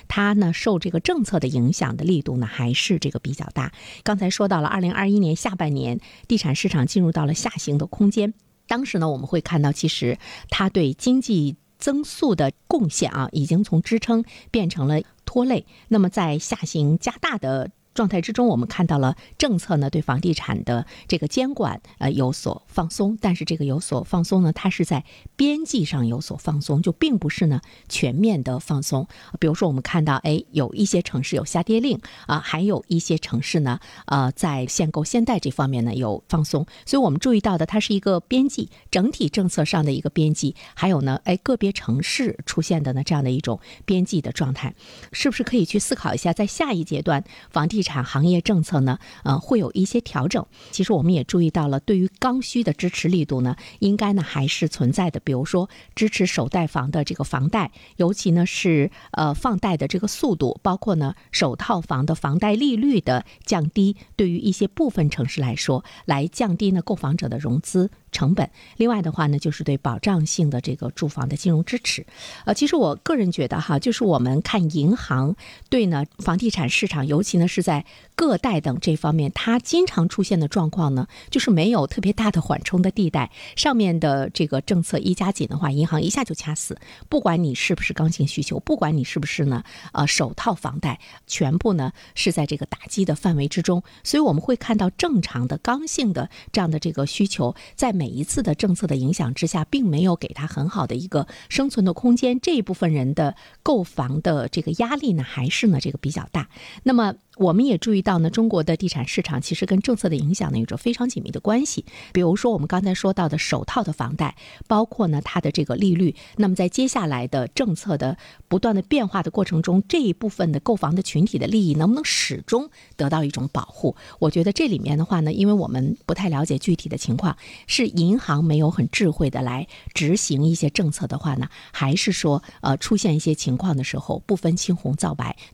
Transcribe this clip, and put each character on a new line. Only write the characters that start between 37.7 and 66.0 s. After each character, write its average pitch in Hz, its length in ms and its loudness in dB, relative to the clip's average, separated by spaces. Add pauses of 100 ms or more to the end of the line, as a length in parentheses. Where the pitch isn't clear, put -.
是 202 160 0
一 196 40 0
个 185 200 0
边 262 280 2
际， - 220 -6 (220)
整 196 180 2
体 - 180 -2
政 180 220 0
策 156 160 0
上 156 180 0
的 143 80 2
一 131 80 -2
个 143 120 -4
边 156 200 2
际， 143 240 -2 (200)
还 180 120 0
有 165 140 2
呢， 135 220 0
哎， 180 140 0
个 262 200 0
别 196 140 0
城 - 320 -2
市 - 420 -2
出 - 160 -2
现 160 220 0
的 131 100 -2
呢 135 100 -2
这 170 120 0
样 139 80 0
的 127 80 0
一 131 100 0
种 117 180 -4 (280)
边 185 180 2
际 165 160 -2
的 - 100 -8
状 135 220 -2
态。 - 220 -8 (360)
是 - 200 0
不 - 40 -6
是 254 80 -2
可 - 140 0
以 175 80 4
去 208 140 -2
思 - 160 -2
考 - 180 -4
一 - 40 -2
下， 170 140 0
在 208 140 0
下 285 280 -2
一 165 100 -2
阶 147 180 -4
段 151 220 0 (260)
房 156 180 0
地 208 200 0
产 139 160 -2
行 139 220 0
业 175 160 4
政 185 200 2
策 151 200 0
呢， 131 180 0 (240)
呃， 147 160 2
会 233 200 2
有 143 120 0
一 190 140 0
些 240 160 -2
调 - 260 -4
整？ - 180 -2 (260)
其 185 120 -2
实 - 80 0
我 160 100 4
们 175 120 4
也 139 100 2
注 175 180 0
意 160 80 4
到 151 200 0
了， 139 100 0
对 196 180 2
于 185 120 2 (100)
刚 262 220 0
需 240 200 -2
的 156 120 0
支 180 160 -2
持 - 180 -4
力 175 160 2
度 135 160 -2
呢， 127 160 0 (240)
应 202 160 2
该 208 160 0
呢 196 100 2
还 139 240 -2
是 156 220 -2
存 127 240 0
在 180 180 0
的。 - 120 -6
比 143 100 -4
如 131 140 -2
说 185 240 0 (260)
支 214 140 2
持 - 160 2
首 131 240 -2
贷 170 180 0
房 135 240 -4
的 147 140 0
这 170 100 -6
个 - 80 -4
房 135 240 -2
贷， 185 240 0 (240)
尤 180 180 2
其 190 180 0
呢 175 140 6
是， 156 460 2 (200)
呃， 151 220 0
放 214 240 0
贷 180 200 0
的 135 100 -2
这 185 120 -2
个 208 60 -2
速 214 300 0
度， 127 260 -2
包 185 140 0
括 190 200 0
呢 156 200 0 (160)
首 131 240 0
套 196 240 -2
房 143 260 -2
的 160 80 0
房 147 240 -2
贷 208 180 2
利 262 200 2
率 240 240 2
的 127 260 0 (200)
降 165 240 0
低， 196 260 2 (220)
对 190 120 2
于 170 80 0
一 196 140 0
些 196 160 0
部 302 220 0
分 151 200 2
城 123 160 -2
市 - 140 -6
来 123 160 -2
说， 135 300 -2 (180)